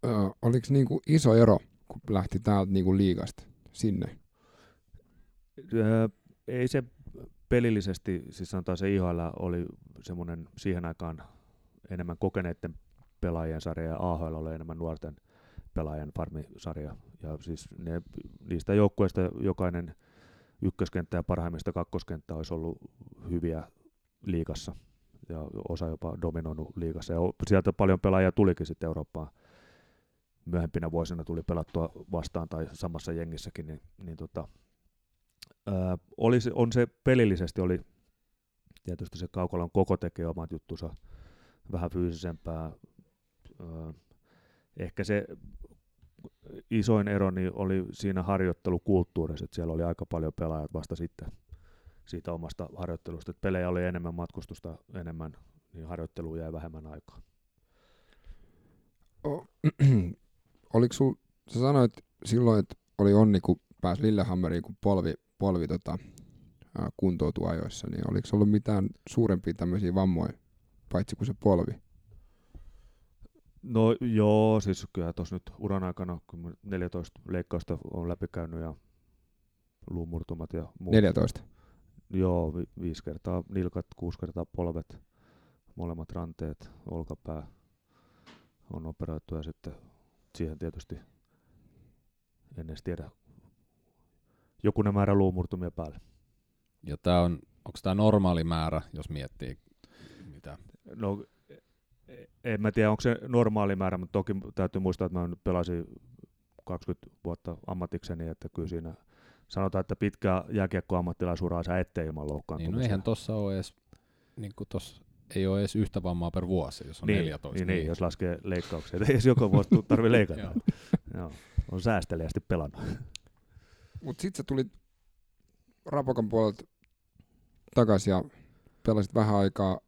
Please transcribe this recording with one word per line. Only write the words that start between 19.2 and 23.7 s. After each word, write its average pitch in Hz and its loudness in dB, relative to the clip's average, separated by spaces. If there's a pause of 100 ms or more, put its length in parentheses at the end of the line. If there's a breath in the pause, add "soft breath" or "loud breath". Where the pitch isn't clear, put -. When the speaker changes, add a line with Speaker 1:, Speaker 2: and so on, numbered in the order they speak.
Speaker 2:
jokainen 87 -2 (680 soft breath)
ykköskenttä 90 -2
ja 85 0
parhaimmista 85 -4
kakkoskenttä 85 -6
olisi 80 -6
ollut 82 -6 (520)
hyviä 82 -2 (540)